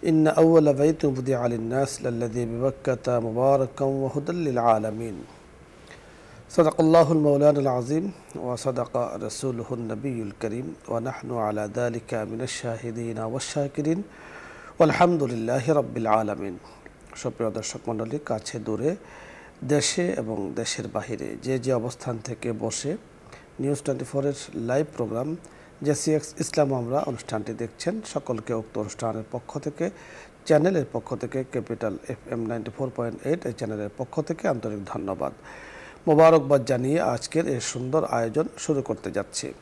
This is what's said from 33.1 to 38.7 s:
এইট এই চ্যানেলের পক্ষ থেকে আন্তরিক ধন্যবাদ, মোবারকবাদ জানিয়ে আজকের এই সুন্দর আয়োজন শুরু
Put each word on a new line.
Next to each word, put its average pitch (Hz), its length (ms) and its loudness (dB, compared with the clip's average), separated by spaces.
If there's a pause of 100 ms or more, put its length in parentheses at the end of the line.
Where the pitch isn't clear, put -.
এইট 160 200 -2
এই 123 60 -6
চ্যানেলের 104 440 -6
পক্ষ 131 240 -4
থেকে 165 280 -2
আন্তরিক 110 360 -2
ধন্যবাদ, 92 480 -4 (760)
মোবারকবাদ 151 560 8
জানিয়ে 131 360 0
আজকের 127 480 0
এই 127 120 -2
সুন্দর 127 440 -2
আয়োজন 117 440 0 (100)
শুরু 139 240 0